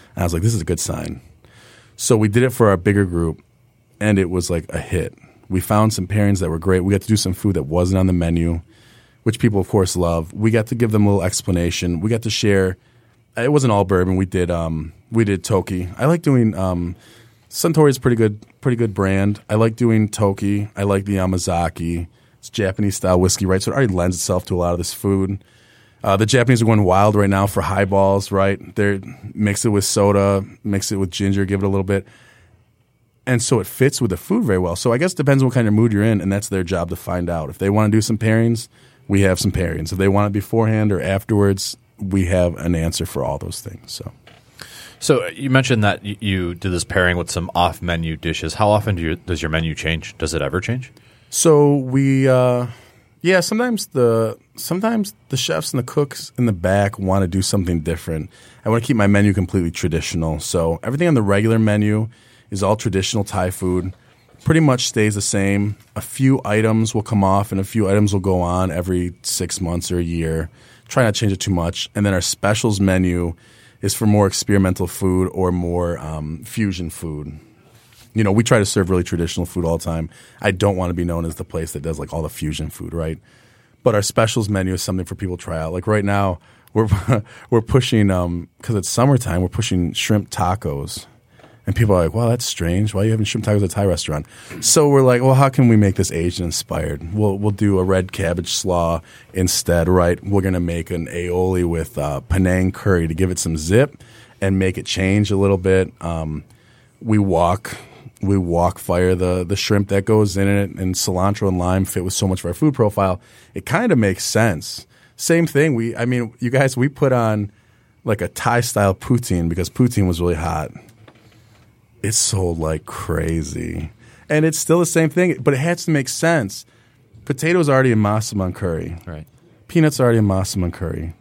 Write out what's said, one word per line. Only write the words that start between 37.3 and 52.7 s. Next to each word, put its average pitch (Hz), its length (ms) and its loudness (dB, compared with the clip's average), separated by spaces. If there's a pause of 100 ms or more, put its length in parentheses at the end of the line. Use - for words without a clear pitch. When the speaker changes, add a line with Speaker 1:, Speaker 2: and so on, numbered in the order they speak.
Speaker 1:
If - 80 -14
they 98 120 0
wanna 107 180 4
do 107 140 4
some 107 160 -2
pairings, 113 500 2 (400)
we 98 140 2
have 92 180 4
some 101 140 0
pairings. 82 400 -4
If 92 40 -4
they 95 120 4
want 101 180 2
it 101 60 -4
beforehand 110 580 0
or 87 100 0
afterwards, 98 760 0 (200)
we 95 280 0
have 90 320 2
an 85 180 -2
answer 82 300 -2
for - 180 -6
all 69 140 -4
those 87 240 -10
things. - 320 -16
So, - 180 -14 (880)
Speaker 2:
So 113 280 0
you 120 220 -6
mentioned 127 360 4
that 95 180 0
y-, 104 160 -8
you 92 340 -2
did 90 200 -4
this 85 100 -2
pairing 90 320 2
with 85 160 -4
some 87 240 -6
off-menu 85 640 -2
dishes. 80 380 -6
How 104 120 2
often 104 280 2
do 85 60 -6
you, 80 140 -2
does 87 260 -6
your 80 80 -4
menu 80 240 -2
change? 80 440 -6
Does 80 160 -6
it 78 80 -2
ever 71 180 -4
change? 123 320 -8 (380)
Speaker 1:
So 147 480 4
we, 135 500 2
uh, 127 400 2 (540)